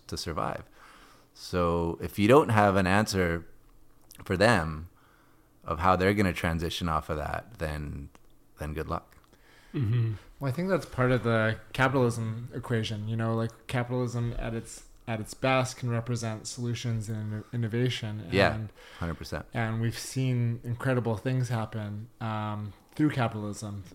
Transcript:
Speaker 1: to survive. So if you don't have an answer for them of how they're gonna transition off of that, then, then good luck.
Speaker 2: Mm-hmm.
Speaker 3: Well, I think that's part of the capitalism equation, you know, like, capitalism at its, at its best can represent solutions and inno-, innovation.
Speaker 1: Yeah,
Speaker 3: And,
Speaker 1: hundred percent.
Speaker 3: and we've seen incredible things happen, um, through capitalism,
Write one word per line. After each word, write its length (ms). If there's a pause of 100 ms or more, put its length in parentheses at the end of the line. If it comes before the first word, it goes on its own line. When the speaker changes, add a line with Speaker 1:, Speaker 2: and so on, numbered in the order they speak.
Speaker 1:
to 80
survive. 480 (720)
So 680
if 180
you 80
don't 220
have 260
an 120
answer 580 (800)
for 140
them 520 (760)
of 140
how 160
they're 180
gonna 200
transition 560
off 200
of 80
that, 420
then, 500 (500)
then 140
good 140
luck. 280 (580)
Speaker 2:
Mm-hmm. 400 (260)
Speaker 3:
Well, 100
I 60
think 140
that's 160
part 260
of 120
the 340 (160)
capitalism 840
equation, 520
you 80
know, 200
like, 160 (160)
capitalism 720
at 160
its, 280 (240)
at 120
its 140
best 440
can 120
represent 580
solutions 640
and 240
inno-, 100 (100)
innovation. 760
Speaker 1:
Yeah, 240
Speaker 3:
And, 140 (300)
Speaker 1:
hundred 160
percent. 380
Speaker 3:
and 280
we've 180
seen 640
incredible 540
things 320
happen, 580 (120)
um, 540 (220)
through 160
capitalism, 720 (120)